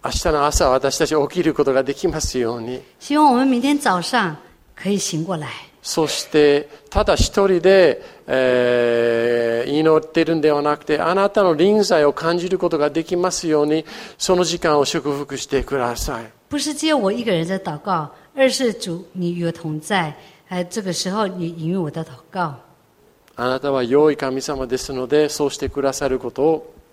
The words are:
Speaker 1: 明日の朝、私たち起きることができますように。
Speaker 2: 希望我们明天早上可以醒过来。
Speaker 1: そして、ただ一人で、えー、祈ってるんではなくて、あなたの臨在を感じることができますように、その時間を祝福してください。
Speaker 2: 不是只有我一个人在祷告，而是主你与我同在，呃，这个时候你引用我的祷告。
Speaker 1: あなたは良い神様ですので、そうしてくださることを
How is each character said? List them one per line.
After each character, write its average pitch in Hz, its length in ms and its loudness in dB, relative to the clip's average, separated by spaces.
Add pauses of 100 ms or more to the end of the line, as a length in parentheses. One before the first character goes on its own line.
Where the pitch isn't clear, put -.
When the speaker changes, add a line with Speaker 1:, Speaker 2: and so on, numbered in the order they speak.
Speaker 1:
明 123 60 -4
日 - 180 -2
の 147 180 2
朝、 147 240 2
私 131 260 0
た 156 100 0
ち 151 80 -2
起 143 140 2
き 175 140 -4
る 151 100 2
こ 143 120 0
と 135 100 2
が 135 80 4
で 135 120 -2
き 180 140 -2
ま 156 120 -2
す - 180 -4
よ 120 180 -2
う 117 60 -8
に。 123 180 -8 (180)
Speaker 2:
希 - 200 -4
望 294 140 6
我 - 20 4
们 254 120 2
明 254 140 2
天 285 180 2
早 190 220 0
上 180 340 -2 (400)
可 - 140 -6
以 202 80 0
醒 160 260 -4
过 175 140 -4
来。 151 120 -8 (340)
Speaker 1:
そ - 240 -2
し - 240 -4
て、 147 380 4 (220)
た 208 120 0
だ 202 120 2
一 - 180 0 (140)
人 185 140 2
で、 180 420 6 (240)
え 120 1400 2
ー、 139 60 -4
祈 156 240 4
っ 156 100 2
て 165 180 0
る 160 100 0
ん 160 80 0
で 151 100 4
は 143 80 2
な 147 160 0
く - 80 -20
て、 151 160 0
あ 170 140 0
な 196 160 2
た 208 120 2
の 175 120 4
臨 202 280 4
在 180 220 4
を 143 80 4
感 165 260 -2
じ 180 100 -4
る 180 100 -2
こ 180 100 -2
と 165 80 -2
が 147 140 0
で 160 140 -2
き 180 120 -4
ま 180 140 0
す 170 180 -6
よ 151 140 2
う 147 40 2
に、 156 200 -2 (320)
そ 185 180 2
の 180 80 2
時 170 140 -4
間 151 200 2
を 139 60 4
祝 147 280 -2
福 139 260 -6
し - 80 -10
て 131 180 0
く 139 140 -4
だ 120 180 -2
さ 127 240 -6
い。 110 100 -16 (200)
Speaker 2:
不 294 80 -4
是 285 160 -4
只 311 140 -2
有 311 80 2
我 196 140 0
一 233 140 -4
个 220 80 0
人 165 120 0
在 185 140 -4
祷 160 200 -8
告， 165 300 -4 (280)
而 269 120 4
是 240 240 0
主 180 400 -10
你 175 200 -4
与 170 140 -4
我 165 60 -4
同 156 280 -8
在， 165 340 -4 (340)
呃， 180 160 -6
这 190 180 -8
个 185 100 -6
时 180 180 -6
候 208 160 -2
你 180 220 -6
引 165 240 -6
用 190 100 -2
我 151 80 -4
的 160 140 -8
祷 - 40 -16 (220)
告。 170 240 -6 (840)
Speaker 1:
あ 120 120 -4
な 131 120 -2
た 139 120 -2
は 131 100 0
良 143 280 4
い 143 60 -2
神 131 260 -4
様 135 240 -6
で 123 120 -4
す 139 140 -8
の 127 140 -6
で、 151 220 2
そ 147 180 -2
う 135 40 0
し - 80 -12
て 139 100 -4
く 139 120 -6
だ 139 120 0
さ 139 160 -4
る 131 100 0
こ 127 120 -6
と 131 120 -4
を 160 320 0 (180)